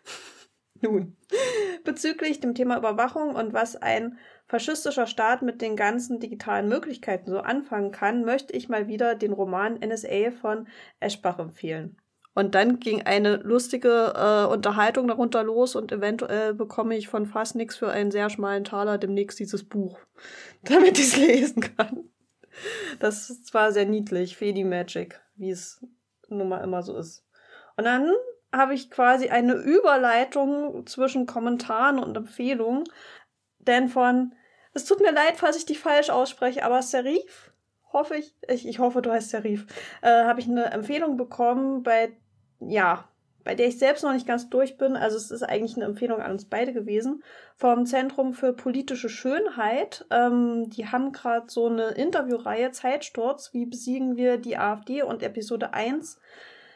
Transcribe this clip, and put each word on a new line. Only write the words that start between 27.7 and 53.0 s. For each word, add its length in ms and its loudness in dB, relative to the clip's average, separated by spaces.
Und 80 0
dann 260 4
habe 240 4
ich 160 -8
quasi 380 4
eine 240 4
Überleitung 1300 4
zwischen 400 -2
Kommentaren 720 0
und 180 -4
Empfehlungen, 680 -2
denn 320 4
von, 440 2
es 120 -6
tut 160 4
mir 100 6
leid, 240 4
falls 220 2
ich 80 -8
dich 140 -4
falsch 320 4
ausspreche, 520 0
aber 200 4
Serif, 680 -2
hoffe 240 0
ich, 200 -8
ich, 200 -2
ich 100 -8
hoffe, 240 2
du 100 0
heißt 180 0
Serif, 360 -2
äh, 240 6
habe 140 2
ich 80 -6
eine 180 2
Empfehlung 520 -2
bekommen, 640 0
bei, 340 2
ja, 500 0
bei 120 -2
der 120 2
ich 120 -4
selbst 240 2
noch 100 0
nicht 140 -2
ganz 220 -4
durch 280 2
bin. 180 0
Also 220 0
es 140 -10
ist 120 -8
eigentlich 320 -2
eine 80 -4
Empfehlung 380 -4
an 100 -6
uns 140 -8
beide 260 -2
gewesen, 520 -4
vom 280 2
Zentrum 480 -2
für 200 0
politische 560 -4
Schönheit. 1000 -2
Ähm, 580 2
die 180 -10
haben 240 -2
grad 400 -4
so 160 0
eine 220 0
Interviewreihe, 800 -2
Zeitsturz, 800 -4